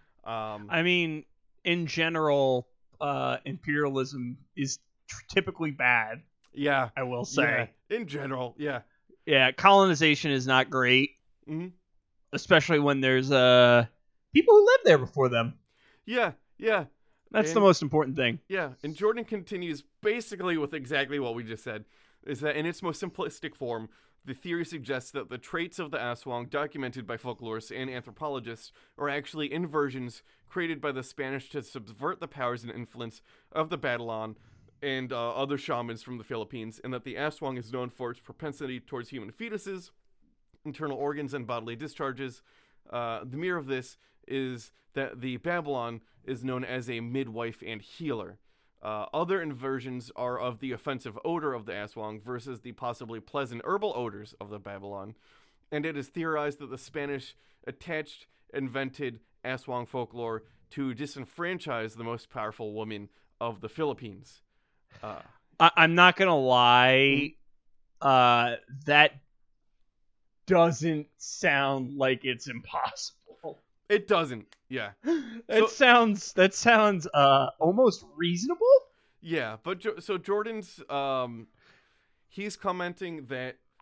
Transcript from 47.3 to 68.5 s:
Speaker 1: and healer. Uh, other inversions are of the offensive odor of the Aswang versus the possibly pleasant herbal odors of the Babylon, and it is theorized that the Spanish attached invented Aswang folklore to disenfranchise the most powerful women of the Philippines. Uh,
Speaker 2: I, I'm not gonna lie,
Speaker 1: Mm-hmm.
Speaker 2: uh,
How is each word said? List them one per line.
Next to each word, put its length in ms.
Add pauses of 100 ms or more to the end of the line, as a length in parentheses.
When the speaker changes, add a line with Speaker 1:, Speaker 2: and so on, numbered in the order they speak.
Speaker 1:
and 140
healer. 580 (440)
Uh, 300
other 300
inversions 720
are 220
of 220
the 120
offensive 520
odor 280
of 140
the 60
Aswang 480
versus 400
the 120
possibly 480
pleasant 440
herbal 300
odors 460
of 80
the 100
Babylon, 560 (560)
and 140
it 120
is 120
theorized 500
that 120
the 80
Spanish 560 (320)
attached 600 (280)
invented 680 (240)
Aswang 420
folklore 580 (260)
to 240
disenfranchise 1000
the 80
most 260
powerful 440
women 360 (280)
of 220
the 80
Philippines. 720 (640)
Uh, 180 (380)
Speaker 2:
I, 180
I'm 180
not 220
gonna 220
lie, 960 (680)
Speaker 1:
Mm-hmm. 60
Speaker 2:
uh, 480 (300)